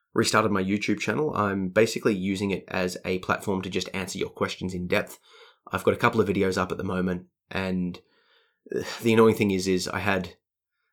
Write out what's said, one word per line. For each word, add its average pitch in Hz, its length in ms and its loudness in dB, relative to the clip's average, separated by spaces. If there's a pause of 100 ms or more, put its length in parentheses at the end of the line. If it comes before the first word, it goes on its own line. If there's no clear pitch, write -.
(140)
restarted 110 380 2
my 95 120 0
YouTube 101 360 0
channel. 143 360 -2
I'm 98 340 0
basically 110 460 2
using 98 360 -2
it 87 160 -4
as 92 380 -2
a 92 140 -2
platform 95 420 -2
to 95 80 -6
just 92 240 -4
answer 95 240 -6
your - 120 -4
questions 92 440 -6
in 90 140 -6
depth. - 320 -2 (520)
I've 95 120 -2
got - 100 4
a - 40 0
couple 117 220 2
of 98 80 4
videos 95 300 2
up 92 140 -2
at - 60 -6
the - 60 -8
moment, 92 420 -2 (240)
and 92 500 -4 (1000)
the 117 120 4
annoying 113 220 8
thing 104 160 2
is, 92 160 0
is 92 200 2
I - 120 -4
had, 95 360 -2 (580)